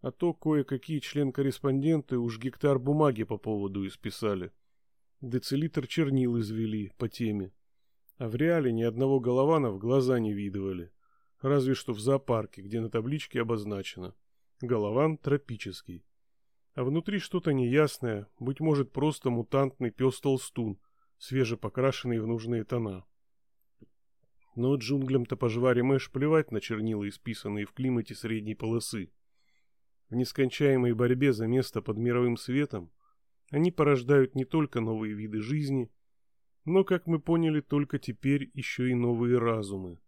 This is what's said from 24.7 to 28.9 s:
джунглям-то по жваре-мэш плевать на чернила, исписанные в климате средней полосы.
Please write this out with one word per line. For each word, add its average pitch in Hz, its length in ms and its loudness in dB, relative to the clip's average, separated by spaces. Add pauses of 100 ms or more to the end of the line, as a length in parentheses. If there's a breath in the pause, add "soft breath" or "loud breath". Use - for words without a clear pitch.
джунглям-то 131 600 0
по 123 120 0
жваре-мэш 123 640 2
плевать 147 400 2
на 107 80 -2
чернила, 107 480 -2
исписанные 104 560 -6
в - 80 -16
климате 127 420 -2
средней 110 400 -6
полосы. 110 560 -4 (1000)